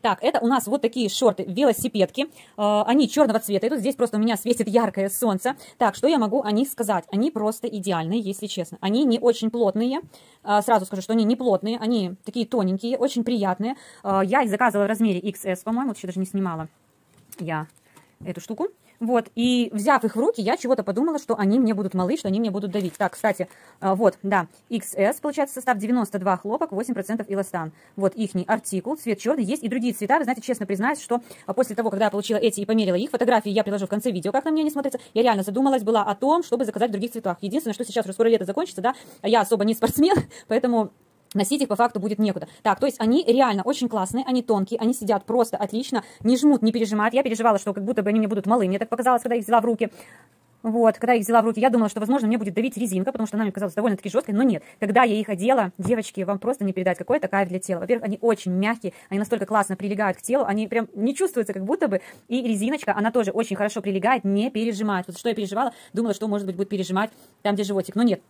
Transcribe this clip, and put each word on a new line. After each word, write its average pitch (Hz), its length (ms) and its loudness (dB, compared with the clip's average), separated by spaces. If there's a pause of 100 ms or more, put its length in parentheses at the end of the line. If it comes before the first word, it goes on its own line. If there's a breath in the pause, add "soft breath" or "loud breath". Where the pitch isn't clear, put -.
Так, 214 220 0
это 247 180 2
у 226 60 0
нас 254 220 2
вот 262 120 0
такие 240 280 0
шорты-велосипедки. 220 1200 0 (280 loud breath)
Э, 208 300 2
они 262 220 4
чёрного 233 320 2
цвета 202 260 -2
идут. 269 140 -2
Здесь 262 160 0
просто 240 200 -2
у 208 40 0
меня 220 160 0
светит 233 320 -2
яркое 208 400 0
солнце. 214 480 -2 (200 loud breath)
Так, 208 200 2
что - 100 0
я 311 120 4
могу 226 240 0
о 208 100 -2
них 247 160 0
сказать? 202 420 -2
Они 240 220 0
просто 220 340 -4
идеальные, 190 540 -2
если 202 260 -6
честно. - 340 -8
Они 214 240 0
не 240 140 2
очень 233 320 0
плотные. 233 500 0 (440 loud breath)
Э, 208 180 2
сразу 208 240 2
скажу, 190 160 -8
что 220 120 -2
они 226 100 4
не 220 100 2
плотные. 226 440 0
Они 214 360 0 (100)
такие 226 220 -4
тоненькие, 220 500 -2
очень 247 280 -2
приятные. 220 500 -2 (300 loud breath)
Э, 196 200 2
я 240 180 2
их 226 80 0
заказывала 202 360 2
в - 20 0
размере 214 300 2
X 196 260 -6
S, 185 200 -4
по-моему. 247 240 -4
Вот 208 80 -6
ещё - 100 -12
даже 180 140 -6
не 190 60 -2
снимала 175 420 -4 (720)
я 156 260 -4 (580 soft breath)
эту 175 160 -10
штуку. 254 280 -6 (320 soft breath)
Вот, 233 360 0
и 240 360 2
взяв 226 320 2
их 226 120 0
в - 20 -2
руки, 294 220 0
я 220 160 2
чего-то 254 260 0
подумала, 277 380 -2
что 233 180 -4
они 208 220 4
мне 226 120 4
будут 190 220 -4
малы, 185 220 0
что 320 100 -4
они 196 140 0
мне 226 100 0
будут 196 220 -6
давить. 185 220 -2
Так, 190 180 -2
кстати, - 360 -2 (320 loud breath)
э, 190 140 0
вот, 196 300 2
да, 196 240 0 (220 soft breath)
X - 260 -6
S, 208 240 4
получается, 277 340 -2
состав 254 240 -2
девяносто 214 400 -2
два 185 180 0
хлопок, 240 360 -4
восемь 233 220 -4
процентов 208 360 -6
эластан. 185 400 -4 (240 soft breath)
Вот 196 220 0
ихний 190 280 -2
артикул, 226 520 -2
цвет 220 240 -4
чёрный. 254 240 0
Есть 254 180 -4
и 233 60 -4
другие 240 260 -2
цвета. 247 240 0
Вы 311 60 0
знаете, 240 180 -4
честно 247 240 -4
признаюсь, 220 340 -2
что, 240 200 -4 (260 loud breath)
э, 196 80 -6
после 233 220 -2
того, 220 140 0
когда 202 160 0
я 208 40 2
получила 208 280 -2
эти 214 220 0
и 202 40 -2
померила 208 320 2
их, 233 140 -2
фотографии 233 400 2
я 208 120 2
приложу 202 240 -2
в - 20 -6
конце 208 220 -2
видео, 185 220 -2
как 277 120 0
на 320 60 0
меня 311 120 2
они 302 80 0
смотрятся. 277 280 -4 (160 loud breath)
Я 220 80 4
реально 214 220 4
задумалась 247 400 2
была 220 180 2
о 208 140 -2
том, 311 260 2
чтобы 247 220 -2
заказать 214 240 -2
в 226 40 -4
других 202 200 -4
цветах. 190 280 -4
Единственное, 208 340 -4
что 233 100 -6
сейчас 208 200 -2
уже 190 100 -8
скоро 226 120 2
лето 226 200 4
закончится, 202 360 -4
да, 247 140 0 (240 loud breath)
а 196 80 -4
я 220 140 4
особо 196 220 0
не 220 100 2
спортсмен, 311 420 2 (160)
<laughs> - 160 -20
поэтому 220 420 0 (440)
носить 226 280 0
их 269 60 0
по 208 80 0
факту 240 240 2
будет 202 180 -4
некуда. 202 300 0 (140 loud breath)
Так, 196 180 2
то 277 60 2
есть 269 140 -2
они 240 260 2
реально 233 360 4
очень 254 260 -2
классные, 220 380 -2
они 254 160 0
тонкие, 214 380 0
они 226 140 2
сидят 208 300 -2
просто 226 320 0
отлично, 220 480 -4 (160 loud breath)
не 247 160 2
жмут, 277 260 6
не 220 100 4
пережимают. 220 420 0
Я 262 80 6
переживала, 220 360 2
что 196 160 -4
как 202 100 -6
будто 220 180 0
бы 196 80 0
они 220 80 4
мне 220 100 2
будут 196 180 -2
малы, 220 200 4
мне 190 120 0
так 226 100 -4
показалось, 247 340 2
когда 240 140 0
их 220 80 -2
взяла 226 160 6
в 214 40 -4
руки. 226 260 0 (760 loud breath)
Вот, 226 340 4
когда 240 160 4
их 226 80 2
взяла 226 180 4
в 214 40 4
руки, 220 160 0
я 254 100 6
думала, 226 180 4
что, 208 120 -6
возможно, 226 260 0
мне 226 100 2
будет 208 180 -4
давить 226 220 -2
резинка, 196 360 -2
потому 220 160 -2
что - 80 -6
она 220 80 0
мне 202 80 -2
казалась 190 220 -4
довольно-таки 208 360 -2
жёсткой, 214 240 -2
но 214 80 2
нет. 226 220 2 (160 loud breath)
Когда 214 240 4
я 220 100 2
их 214 140 -2
одела, 214 500 2
девочки, 202 440 -2
вам 196 180 -2
просто 226 240 -2
не 190 80 0
передать, 185 260 0
какой - 200 0
это - 100 -4
кайф 196 200 0
для 180 120 -4
тела. 180 200 -4
Во-первых, 220 240 -2
они 208 160 -2
очень 220 300 0
мягкие, 202 420 -2 (160 loud breath)
они 196 120 -2
настолько 202 260 -2
классно 196 300 0
прилегают 196 400 -2
к - 60 -20
телу, 262 220 0
они 214 220 -2
прям 226 280 -2
не 233 200 0
чувствуются 285 380 -2
как 190 120 -6
будто 311 220 0
бы. 196 140 0 (260 loud breath)
И 247 160 -4
резиночка, 226 540 -2
она 220 160 0
тоже 226 180 0
очень 202 240 -2
хорошо 208 260 -2
прилегает, 202 440 0
не 202 260 0
пережимает. 214 560 -2
Вот 180 100 -14
что - 120 -6
я 226 80 0
переживала, 220 360 -2 (200 loud breath)
думала, 226 200 0
что, 214 140 -4
может 202 200 -2
быть, 185 100 -6
будет 196 120 -4
пережимать 190 420 -2 (320 loud breath)
там, 208 120 2
где 202 80 -2
животик, 196 320 -2
но 214 80 2
нет. 220 280 2